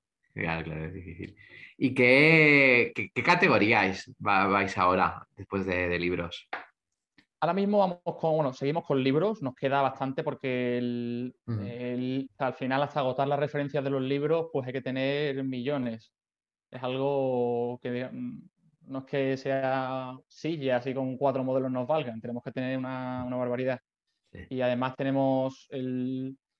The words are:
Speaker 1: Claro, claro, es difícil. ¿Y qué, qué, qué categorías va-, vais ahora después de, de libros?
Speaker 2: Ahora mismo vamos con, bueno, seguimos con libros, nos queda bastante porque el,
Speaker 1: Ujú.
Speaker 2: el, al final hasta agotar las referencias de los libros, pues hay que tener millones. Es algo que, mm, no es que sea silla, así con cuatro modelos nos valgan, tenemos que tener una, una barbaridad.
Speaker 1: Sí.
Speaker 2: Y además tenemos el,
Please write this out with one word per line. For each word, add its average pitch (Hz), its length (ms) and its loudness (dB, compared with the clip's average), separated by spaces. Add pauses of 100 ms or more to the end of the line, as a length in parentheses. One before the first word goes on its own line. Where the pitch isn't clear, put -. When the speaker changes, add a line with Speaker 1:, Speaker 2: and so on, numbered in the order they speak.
(340)
Speaker 1:
Claro, 82 300 -2
claro, 80 200 -8
es 78 80 -8
difícil. 87 420 -14 (440)
¿Y 131 160 0
qué, 135 1000 8
qué, 101 200 -6
qué 123 80 -2
categorías 113 960 4
va-, 98 280 4
vais 95 280 2
ahora 92 580 2
después 98 300 -4
de, 90 240 0
de 87 100 0
libros? 87 480 -4 (960)
Speaker 2:
Ahora 170 140 0
mismo 202 240 2
vamos 180 220 2 (180)
con, 160 160 2
bueno, 147 180 0
seguimos 135 320 -2
con 135 180 2
libros, 156 400 2
nos 127 120 -6
queda 139 260 0
bastante 135 420 -2
porque 127 540 -2
el, 120 580 -4 (120)
Speaker 1:
Ujú. 113 160 -4
Speaker 2:
el, 123 760 -6
al 131 140 -2
final 135 300 -2
hasta 143 180 -2
agotar 131 280 0
las 143 100 0
referencias 143 440 -2
de 139 60 -2
los 139 140 0
libros, 151 500 0
pues 131 140 -2
hay 127 80 -8
que 131 80 -4
tener 135 600 -2
millones. 127 720 -4 (580)
Es 127 120 -12
algo 127 1000 -2
que, 123 280 -6
mm, 123 380 -10 (400)
no 135 120 -8
es 135 60 -16
que 135 320 0
sea 131 800 -2 (100)
silla, 139 480 -2
así 123 160 -2
con 131 240 -4
cuatro 131 280 0
modelos 131 260 0
nos 127 160 -2
valgan, 123 340 -2
tenemos 120 220 -8
que 117 100 -10
tener 131 240 -4
una, 127 480 -6
una 127 120 -6
barbaridad. 123 440 -2 (520)
Speaker 1:
Sí. 95 180 -14
Speaker 2:
Y 127 100 -4
además 123 360 0
tenemos 135 760 0
el, 131 680 -6 (240)